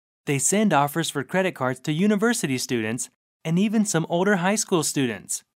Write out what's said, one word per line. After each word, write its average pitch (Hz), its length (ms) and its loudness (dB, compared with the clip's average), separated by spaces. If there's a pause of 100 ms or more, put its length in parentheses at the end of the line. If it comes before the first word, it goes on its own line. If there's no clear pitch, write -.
(240)
They 139 140 -2
send 196 360 2
offers 143 340 2
for 135 160 -4
credit 180 320 -2
cards 131 260 -2
to 156 120 -2
university 202 600 0
students 117 540 -4 (360)
and 170 140 2
even 220 220 2
some 170 260 0
older 185 300 2
high 185 200 0
school 165 240 0
students. 120 600 -4 (120)